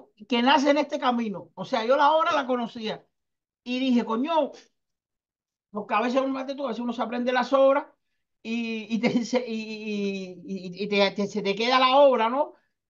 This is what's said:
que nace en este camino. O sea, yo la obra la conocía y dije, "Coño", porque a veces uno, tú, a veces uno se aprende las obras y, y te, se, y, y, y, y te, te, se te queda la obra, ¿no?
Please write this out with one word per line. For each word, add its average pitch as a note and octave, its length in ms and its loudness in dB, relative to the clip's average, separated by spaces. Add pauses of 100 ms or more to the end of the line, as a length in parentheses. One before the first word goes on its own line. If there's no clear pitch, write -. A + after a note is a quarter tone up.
(280)
que A#3 140 0
nace C#4+ 280 4
en C#4+ 80 4
este C#4+ 200 -2
camino. A#3 560 -4
O F#3+ 100 -10
sea, A3 200 -4
yo B3+ 120 4
la D4 160 6
obra D#4+ 200 2
la C#4 140 0
conocía A#3 580 -6 (600)
y B3 160 -4
dije, B3 240 2
"Coño", C4 480 0 (1160)
porque G3+ 240 -6
a G#3 60 2
veces B3+ 220 0
uno, C4 240 -4
tú, C#4 180 -8
a B3+ 40 -4
veces A3+ 140 -6
uno A#3+ 100 -4
se A#3 100 -4
aprende A#3+ 300 -4
las B3 200 0
obras C4+ 340 4 (560)
y, A3+ 520 -6
y G#3+ 60 0
te, A#3 240 0
se, B3 220 -4
y, A3+ 60 -8 (920)
y, F#3 380 -10
y, - 20 -4
y G3 40 -6
te, G3+ 240 4
te, G3+ 140 -4
se G#3 160 -6
te G3 120 0
queda A#3+ 240 2
la C4 180 4
obra, B3 340 6
¿no? D4 240 -4 (360)